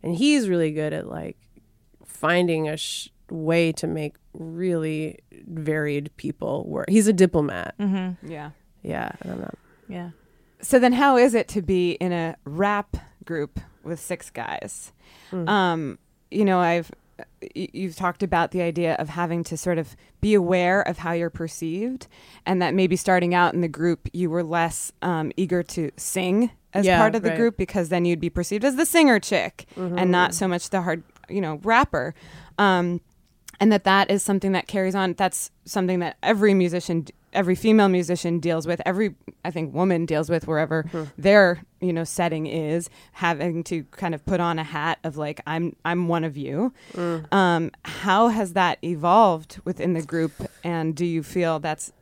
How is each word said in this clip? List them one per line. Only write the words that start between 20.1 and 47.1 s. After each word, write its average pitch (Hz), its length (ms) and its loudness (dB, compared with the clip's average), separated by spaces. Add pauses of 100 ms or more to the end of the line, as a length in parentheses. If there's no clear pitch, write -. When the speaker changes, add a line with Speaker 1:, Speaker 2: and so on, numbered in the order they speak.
Speaker 3:
be 214 120 4
aware 185 480 4
of - 180 -2
how 165 120 -6
you're 170 180 -2
perceived, 175 800 -8 (380)
and 180 160 0
that 165 120 0
maybe 185 220 2
starting 175 380 2
out 175 200 4
in 175 80 0
the 170 60 0
group, 156 460 -2
you 175 160 -2
were 170 140 -2
less, 165 480 -2 (100)
um, 160 340 -2
eager 175 280 -2
to 160 340 -6
sing 190 540 0 (220)
as 202 120 2
Speaker 1:
Yeah, 185 120 6
Speaker 3:
part 170 180 6
of 214 80 0
the - 60 2
Speaker 1:
right. 160 80 0
Speaker 3:
group 233 200 2
because 180 320 -2
then 175 160 2
you'd 170 160 0
be 170 80 -2
perceived 196 340 -4
as 269 140 2
the 320 80 2
singer 285 340 6
chick - 460 -4 (100)
Speaker 1:
Mm-hmm. 185 240 -4
Speaker 3:
and 180 120 4
not 180 220 4
so 190 140 -2
much 175 220 -4
the 185 120 0
hard, 170 220 -4 (240)
you 196 140 -4
know, 156 220 -4
rapper. 196 500 2 (440)
Um, 180 440 2 (580)
and 214 120 6
that 202 140 2
that 196 260 4
is 196 100 2
something 196 300 0
that 185 160 -2
carries 190 260 -2
on. 190 200 0
That's - 360 -2 (160)
something 185 340 -2
that 170 220 -6
every 208 320 4
musician 175 480 0
d-, - 120 -14 (200)
every 185 220 2
female 214 340 6
musician 175 500 0
deals 160 280 -2
with, 170 180 -4
every, 190 300 0 (280)
I 170 60 -4
think, 160 240 -6
woman 170 320 2
deals 156 240 -2
with 165 180 0
wherever 160 440 0
Speaker 1:
Hmm. 160 120 -6 (140)
Speaker 3:
their, 190 460 6 (180)
you 180 100 -2
know, 165 120 -2
setting 160 420 -2
is, 160 420 -4 (260)
having 170 500 -2
to 165 220 -6
kind 175 280 -6
of 151 140 -8
put 180 120 0
on 170 200 0
a 160 40 -6
hat 156 400 -4
of, 151 140 -6
like, 151 300 -8
"I'm, 165 360 -4
I'm 170 240 0
one 165 160 0
of 147 140 -6
you." 147 340 -2 (220)
Speaker 1:
Mm. 170 400 -4